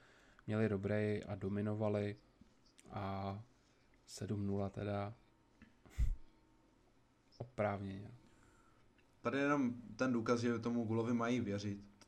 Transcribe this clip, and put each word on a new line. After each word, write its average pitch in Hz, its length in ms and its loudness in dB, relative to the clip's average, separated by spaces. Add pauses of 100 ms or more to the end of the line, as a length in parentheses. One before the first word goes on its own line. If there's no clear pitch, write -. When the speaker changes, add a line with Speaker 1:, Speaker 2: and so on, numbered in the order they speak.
(460)
Speaker 1:
měli 107 220 2
dobrý 104 560 2
a 104 100 -6
dominovali 104 840 0 (760)
a 98 520 -4 (640)
sedm 101 400 -4
nula 98 240 0
teda 101 440 -4 (2250)
oprávněně. 101 720 -4 (1120)
Speaker 2:
Tady 120 180 0
je 139 40 4
jenom 143 320 4 (220)
ten 131 160 2
důkaz, 117 280 4
že 117 180 2
tomu 120 260 0
Gulovi 113 280 2
mají 120 280 2
věřit. 101 440 -2 (240)